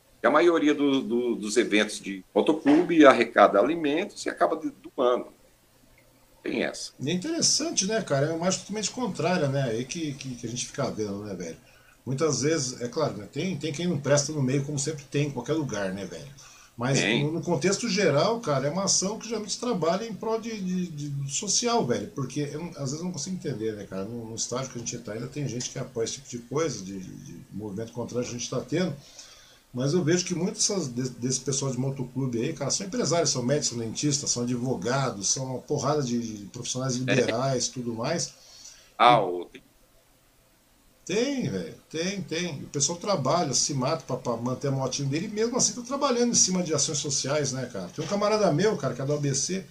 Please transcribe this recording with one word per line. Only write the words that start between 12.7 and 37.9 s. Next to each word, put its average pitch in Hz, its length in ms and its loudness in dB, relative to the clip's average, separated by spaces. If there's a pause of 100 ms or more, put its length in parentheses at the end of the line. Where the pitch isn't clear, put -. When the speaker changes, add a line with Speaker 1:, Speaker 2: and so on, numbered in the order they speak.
Speaker 2:
é 120 60 -4
claro, 117 280 -2
né? 101 160 -10
Tem, 170 240 -4
tem 156 160 -6
quem 170 140 -4
não 165 120 0
presta 143 320 2
no 151 120 -2
meio, 135 200 2
como 147 160 -4
sempre 156 260 -4
tem 147 240 0
em - 20 -4
qualquer 123 240 -4
lugar, 101 400 -2
né, 98 100 -6
velho? 82 240 -12 (480)
Mas 127 240 2
Speaker 1:
Tem. 117 240 2
Speaker 2:
no, 151 80 0
no 170 80 -2
contexto 175 480 2
geral, 185 520 4
cara, 139 260 0
é 147 40 0
uma 190 140 -2
ação 196 340 0
que - 80 -12
geralmente 214 320 -4
trabalha 190 460 0
em 226 80 -6
prol 220 260 -2
de, 226 220 -8
de, 185 260 -2 (220)
de 139 240 -4
social, 220 540 2
velho. 104 220 0
Porque 139 320 -6
eu 147 200 -6
não, 175 120 -8
às 139 180 -6
vezes 151 80 -6
eu 170 60 -8
não 180 80 -4
consigo 185 240 -6
entender, 110 360 -4
né, 101 140 -10
cara? 95 180 -6
No, 113 220 -8
no 113 80 -12
estágio 120 360 -6
que - 60 -12
a 120 40 -8
gente 117 180 -8
tá, 104 160 -10
ainda 127 140 -8
tem 143 200 -6
gente 123 220 -6
que - 80 -10
apoia 117 260 -4
esse 110 100 -4
tipo - 140 -14
de 120 120 -8
coisa, 127 440 -4
de, 95 140 -10
de, 98 160 -12
de 90 260 -16 (120)
movimento 104 380 -8
contrário 120 380 -4
que 117 60 -8
a 120 40 -8
gente - 120 -8
tá 127 100 -4
tendo. 151 340 -2 (800)
Mas 135 200 0
eu 170 120 2
vejo 175 200 4
que 175 120 -4
muitos 196 320 0
dessas, 185 260 -2
de-, 123 140 -2
desse 127 320 -2
pessoal 139 320 -2
de 117 60 -4
motoclube 131 600 -2
aí, - 120 0
cara, 131 180 -4
são 196 160 -2
empresários, 170 440 2
são 127 120 -2
médicos, 143 280 0
são 117 80 -6
dentistas, 117 520 0
são 120 140 0
advogados, 120 880 0
são 135 140 -2
uma 127 120 -6
porrada 147 440 0
de, 120 160 0 (200)
de 101 80 -12
profissionais 123 480 -4
Speaker 1:
É. 123 40 -2
Speaker 2:
liberais, 123 680 2
tudo 120 260 -6